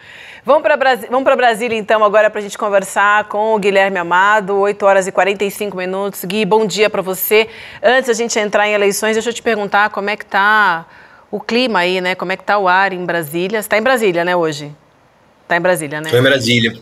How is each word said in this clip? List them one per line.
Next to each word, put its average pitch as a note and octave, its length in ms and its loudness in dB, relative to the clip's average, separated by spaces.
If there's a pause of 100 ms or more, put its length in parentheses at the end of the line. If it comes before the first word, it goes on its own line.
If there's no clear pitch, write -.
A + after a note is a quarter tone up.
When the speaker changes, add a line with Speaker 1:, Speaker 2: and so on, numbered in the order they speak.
(440)
Speaker 1:
Vamos D4 180 4
pra D4+ 160 2
Brasi-, B3 320 0
vamos C4 140 0
pra C4+ 120 4
Brasília, A#3 400 0
então, G#3+ 260 0
agora G#3+ 280 4
pra G#3 100 -6
gente G3+ 160 -10
conversar G#3 680 0
com G#3+ 300 -2
o G#3+ 40 0
Guilherme G3 400 2
Amado, G3 640 2
oito G3+ 260 0
horas G3 200 4
e F#3+ 60 -6
quarenta F#3+ 320 0
e G3+ 60 -4
cinco G3 260 -8
minutos. F#3+ 480 -6
Gui, G3+ 220 -2
bom A3 180 2
dia G#3 240 0
pra G3+ 140 -2
você. G#3 480 0 (320)
Antes B3+ 240 4
da A#3 80 0
gente A3+ 240 -2
entrar G#3 280 0
em G#3+ 60 0
eleições, G3+ 400 0
deixa A3 160 -2
eu A#3 60 -6
te - 80 -10
perguntar G#3 480 0
como G3+ 180 -6
é G#3 80 -4
que - 80 -18
tá G3+ 600 2 (440)
o G#3 80 -8
clima A3+ 420 -2
aí, F3+ 200 0
né? F3+ 140 -2
Como F#3 180 -6
é F#3+ 40 -2
que - 80 -20
tá G#3 120 0
o G3+ 100 0
ar F#3 280 2
em F3+ 100 -8
Brasília? E3+ 560 -4
Você G3+ 80 -10
tá G#3 80 0
em A3 60 0
Brasília, A3 420 0
né, F3+ 100 0
hoje? D3+ 400 -4 (720)
Tá - 80 -2
em F3 60 0
Brasília, D#3+ 400 -2
né? D#3 80 -8
Speaker 2:
Tô A#2+ 80 0
em B2 60 4
Brasília, A#2 600 2